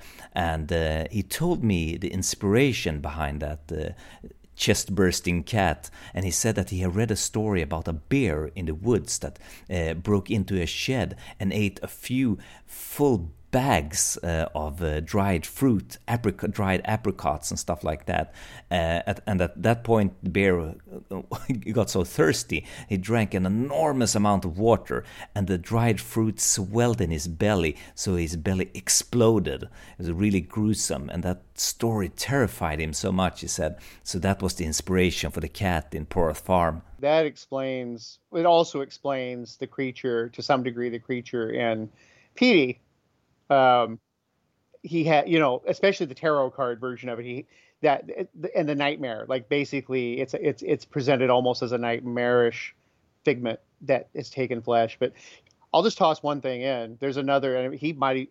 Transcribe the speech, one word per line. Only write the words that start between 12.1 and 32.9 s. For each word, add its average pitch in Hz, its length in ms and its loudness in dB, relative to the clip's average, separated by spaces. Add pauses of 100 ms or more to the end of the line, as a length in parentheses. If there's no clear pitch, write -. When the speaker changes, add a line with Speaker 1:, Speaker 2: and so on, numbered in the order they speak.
Speaker 1:
full 113 640 0 (200)
bags, 107 720 2
uh, 80 320 0
of, 76 260 -6
uh, 78 200 0
dried 95 440 0
fruit, - 600 0
apric-, - 460 -2
dried 95 320 0
apricots 95 680 -2
and 98 80 -6
stuff - 240 -4
like 80 240 -4
that. 80 260 -2 (380)
Uh, 85 380 2
at, 101 180 -4
and 98 140 2
at 87 200 -2
that 117 220 2
point, 107 300 4 (100)
the 95 80 -4
bear, 90 300 4
uh, - 640 -10 (180)
<laughs> 110 320 -4
got 107 180 0
so 92 140 2
thirsty, - 600 0 (240)
he 101 80 0
drank 104 380 0
an 95 100 2
enormous 135 680 2
amount 104 300 4
of 85 120 -4
water, 101 460 2 (320)
and 98 140 0
the 92 100 2
dried 113 420 0
fruit 113 380 -2
swelled 110 640 2
in 85 100 0
his 78 160 -4
belly, 87 500 2 (200)
so 98 180 -2
his 85 220 0
belly 92 360 0
exploded. 110 920 2
It - 40 -16 (300)
was 85 140 -4
really 95 300 2
gruesome, 98 680 -2
and 85 140 -4
that 90 180 -2 (140)
story 110 520 -2
terrified 95 720 0
him 78 120 -2